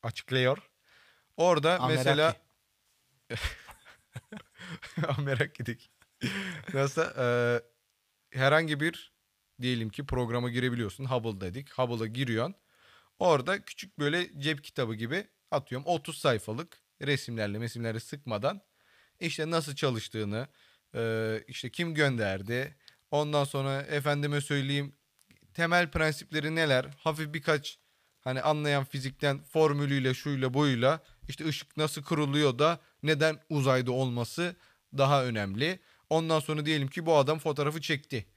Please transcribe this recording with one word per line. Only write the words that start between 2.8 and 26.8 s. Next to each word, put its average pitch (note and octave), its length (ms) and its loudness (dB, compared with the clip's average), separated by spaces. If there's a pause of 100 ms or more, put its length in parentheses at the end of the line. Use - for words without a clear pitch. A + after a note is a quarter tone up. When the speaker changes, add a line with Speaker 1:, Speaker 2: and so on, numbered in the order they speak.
Speaker 1:
<laughs> - 1900 -8
Ameraki C#3 480 -2
dedik. - 240 -10 (840)
nasa, C#3 440 0
e, B2+ 80 2 (1120)
herhangi D3+ 420 4
bir - 320 -4 (500)
diyelim A#2+ 280 0
ki C#3 160 -10
programa B2 440 -2
girebiliyorsun. A#2+ 540 -2
Hubble A#2 360 -2
dedik. G2 380 -8
Hubble'a A#2 280 0
giriyorsun. B2 480 -2 (640)
Orada E3+ 460 2
küçük - 340 -16
böyle D3 420 -2
cep C#3+ 240 -4
kitabı A#2 300 -4
gibi A#2+ 320 -6 (240)
atıyorum C3+ 360 -4
otuz E3 320 -4
sayfalık B2 640 -2 (200)
resimlerle A#2 560 -2
mesimlerle A2+ 420 -4
sıkmadan C#3 600 -4 (600)
işte D#3+ 300 -4
nasıl D3+ 240 -2
çalıştığını, A2 760 -4 (460)
e, A2+ 540 -2
işte B2+ 220 -10
kim E3+ 240 -4
gönderdi, A#2+ 800 0 (340)
ondan D3 340 2
sonra C#3 380 -2
efendime D3 580 0
söyleyeyim C#3+ 540 -2 (600)
temel E3+ 360 2
prensipleri D#3 640 0
neler, C#3 300 4 (140)